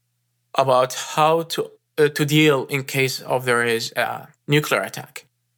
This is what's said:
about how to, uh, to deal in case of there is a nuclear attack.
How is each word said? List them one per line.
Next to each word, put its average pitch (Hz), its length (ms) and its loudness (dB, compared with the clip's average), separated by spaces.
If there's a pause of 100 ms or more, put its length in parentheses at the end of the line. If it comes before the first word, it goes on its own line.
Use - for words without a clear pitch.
(540)
about 127 400 2
how 160 480 0
to, - 280 -6 (280)
uh, 147 100 4
to 151 160 -4
deal 151 420 4
in 135 180 -8
case 131 360 -2
of 131 240 -2
there 120 200 2
is 117 320 -2
a 117 320 -4 (180)
nuclear 147 340 2
attack. - 460 -12 (320)